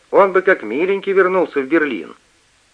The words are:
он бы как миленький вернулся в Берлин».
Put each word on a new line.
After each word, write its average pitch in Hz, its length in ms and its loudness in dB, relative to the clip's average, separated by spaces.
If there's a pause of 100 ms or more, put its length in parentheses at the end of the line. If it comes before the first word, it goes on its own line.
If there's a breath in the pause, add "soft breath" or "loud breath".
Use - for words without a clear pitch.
(100)
он 185 220 4
бы 185 80 2
как 180 220 0
миленький 185 500 -4
вернулся 185 480 0
в 131 60 -6
Берлин». 131 480 -2 (600)